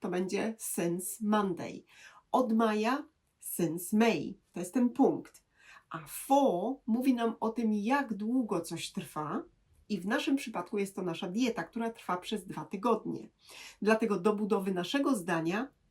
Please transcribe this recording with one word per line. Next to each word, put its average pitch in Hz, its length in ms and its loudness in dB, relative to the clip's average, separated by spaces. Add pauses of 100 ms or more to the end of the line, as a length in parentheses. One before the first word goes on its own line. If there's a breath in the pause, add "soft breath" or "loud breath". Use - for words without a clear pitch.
to 208 80 -6
będzie 190 500 -2
since 170 680 -4
Monday. 202 560 0 (500 loud breath)
Od 226 200 4
maja 226 520 2 (360)
since 170 560 -2
May. 214 420 2 (140)
To 180 80 -8
jest 180 140 -6
ten 247 160 4
punkt. - 520 2 (480 loud breath)
A 165 80 -8
for 226 760 2 (100)
mówi 247 280 4
nam 233 260 0
o 214 80 0
tym, 226 240 0
jak 226 420 0
długo 214 460 0
coś - 320 -8
trwa. 156 500 -6 (460)
I 202 120 -2
w 180 60 -8
naszym 269 300 0
przypadku 208 420 -6
jest 196 180 -4
to 196 60 -4
nasza 175 260 -4
dieta, 214 360 -2
która 226 260 -6
trwa - 260 -6
przez 196 300 -6
dwa - 180 -8
tygodnie. 202 640 -2 (540 loud breath)
Dlatego 214 360 4
do 202 180 2
budowy 196 380 0
naszego 277 420 0
zdania 175 520 -2 (220)